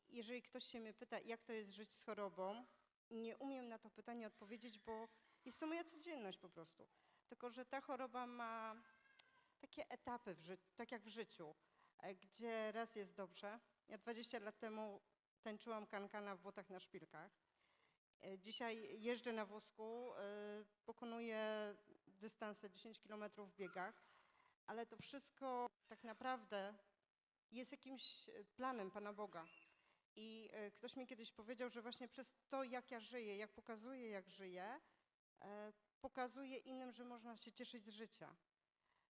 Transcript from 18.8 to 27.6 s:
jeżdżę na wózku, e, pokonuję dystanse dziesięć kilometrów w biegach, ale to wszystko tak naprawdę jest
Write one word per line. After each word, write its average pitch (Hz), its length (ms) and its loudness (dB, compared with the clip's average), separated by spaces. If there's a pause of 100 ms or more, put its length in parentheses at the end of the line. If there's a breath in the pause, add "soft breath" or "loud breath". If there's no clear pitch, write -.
jeżdżę 233 320 2
na 220 120 4
wózku, 220 680 -6
e, - 40 -4 (680)
pokonuję 220 880 2 (320)
dystanse 208 640 -4
dziesięć 214 300 -10
kilometrów 208 520 -6
w 170 40 -20
biegach, 190 480 -2 (600 loud breath)
ale 233 200 0
to 226 120 -10
wszystko 254 720 0 (200)
tak - 160 -12
naprawdę 214 720 0 (760)
jest 233 200 12